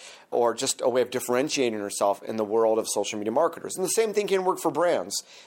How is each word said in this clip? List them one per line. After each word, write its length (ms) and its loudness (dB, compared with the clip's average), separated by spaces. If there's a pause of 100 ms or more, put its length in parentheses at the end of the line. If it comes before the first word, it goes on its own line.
(300)
or 240 2
just 260 -4
a 80 2
way 140 2
of 80 0
differentiating 680 0
herself 440 0
in 140 -6
the 100 0
world 320 2
of 100 -2
social 300 -4
media 140 -2
marketers. 440 0
And 80 -2
the 60 -2
same 240 0
thing 120 0
can 200 2
work 120 2
for 120 0
brands. 520 0 (240)